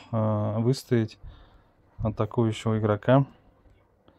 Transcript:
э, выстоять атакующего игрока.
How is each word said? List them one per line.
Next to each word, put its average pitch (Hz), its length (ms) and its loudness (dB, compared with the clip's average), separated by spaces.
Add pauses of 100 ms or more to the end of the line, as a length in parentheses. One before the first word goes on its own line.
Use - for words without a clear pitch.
(120)
э, 107 460 -2
выстоять 117 600 0 (800)
атакующего 110 800 -2
игрока. 110 480 2 (920)